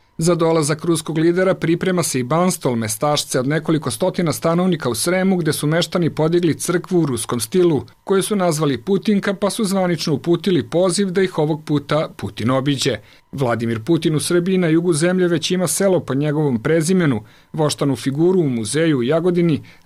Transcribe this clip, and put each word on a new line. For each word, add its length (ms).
Za 140
dolazak 500
ruskog 340
lidera 360
priprema 480
se 180
i 20
banstol, 540
mestašce 640
od 80
nekoliko 420
stotina 420
stanovnika 580
u 40
Sremu, 420
gde 160
su 140
meštani 440
podigli 480
crkvu 400
u 80
ruskom 340
stilu, 420
koju 180
su 140
nazvali 460
Putinka, 520
pa 160
su 140
zvanično 500
uputili 560
poziv 400
da 120
ih 160
ovog 260
puta 520
Putin 340
obiđe. 480
Vladimir 520
Putin 320
u 40
Srbiji 380
na 100
jugu 240
zemlje 360
već 220
ima 160
selo 340
po 140
njegovom 480
prezimenu, 600
voštanu 440
figuru 440
u 80
muzeju 500
u 40
Jagodini, 600